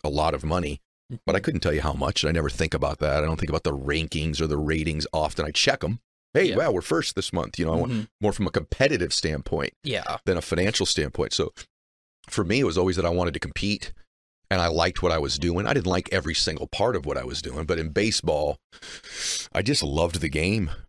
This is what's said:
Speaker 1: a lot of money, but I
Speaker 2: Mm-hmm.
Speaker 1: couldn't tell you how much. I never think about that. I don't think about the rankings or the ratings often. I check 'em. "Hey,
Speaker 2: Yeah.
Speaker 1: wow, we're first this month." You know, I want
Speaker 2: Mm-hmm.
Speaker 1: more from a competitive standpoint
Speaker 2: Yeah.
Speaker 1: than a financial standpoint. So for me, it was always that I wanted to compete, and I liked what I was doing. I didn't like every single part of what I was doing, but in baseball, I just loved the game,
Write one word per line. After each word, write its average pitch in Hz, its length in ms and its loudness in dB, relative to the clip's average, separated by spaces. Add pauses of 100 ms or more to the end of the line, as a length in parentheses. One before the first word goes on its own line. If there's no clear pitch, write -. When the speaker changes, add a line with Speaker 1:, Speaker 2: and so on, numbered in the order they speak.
Speaker 1:
a 76 60 -2
lot 78 240 2
of 71 100 -4
money, 78 380 -2 (420)
but 82 100 2
I 95 40 4
Speaker 2:
Mm-hmm. 98 60 -2
Speaker 1:
couldn't 104 160 0
tell 78 120 2
you 76 80 2
how 71 140 0
much. 71 320 0
I 78 60 2
never 78 180 2
think - 240 0
about 71 240 0
that. 76 240 2
I 76 40 2
don't 80 140 0
think 76 80 0
about - 160 0
the 78 120 0
rankings 76 680 -2
or 80 40 2
the 73 120 0
ratings 78 560 0
often. 78 320 0
I 76 40 -6
check - 320 2
'em. 107 180 -2 (340)
"Hey, 180 160 4
Speaker 2:
Yeah. - 60 -2
Speaker 1:
wow, 143 160 4
we're 90 100 0
first - 340 0
this - 160 -2
month." 80 260 -2
You 85 60 2
know, 80 80 2
I 80 40 4
want 123 160 0
Speaker 2:
Mm-hmm. 110 100 0 (180)
Speaker 1:
more 101 140 2
from 101 120 0
a 82 40 -2
competitive 101 640 0
standpoint 76 580 -2 (100)
Speaker 2:
Yeah. - 440 -4
Speaker 1:
than 92 100 4
a 82 60 -2
financial 95 420 0
standpoint. 73 480 0
So - 220 -2 (760)
for 104 160 0
me, 104 160 4
it 139 40 4
was 85 120 2
always 90 200 4
that 87 100 2
I 85 40 2
wanted 87 220 2
to - 80 -6
compete, - 540 -4 (560)
and 95 100 2
I 85 60 4
liked 85 360 2
what 87 100 4
I 82 60 2
was 71 200 -2
doing. 87 280 0
I 117 60 2
didn't 117 140 0
like 95 260 0
every 80 220 0
single - 320 -2
part 113 300 0
of 71 100 -6
what 69 100 -2
I 64 80 -4
was - 160 -8
doing, 78 240 -6
but 82 140 0
in 80 100 -2
baseball, 78 680 0 (920)
I - 100 0
just 139 200 0
loved 80 380 2
the 85 80 0
game, 90 420 0 (180)